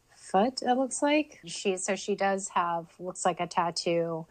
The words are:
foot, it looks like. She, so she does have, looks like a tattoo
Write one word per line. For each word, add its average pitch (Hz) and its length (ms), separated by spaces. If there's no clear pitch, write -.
foot, 226 460
it 247 140
looks 254 280
like. 294 440
She, 185 320
so 190 180
she 202 180
does 196 340
have, 170 400
looks 180 260
like 175 160
a 170 60
tattoo 170 840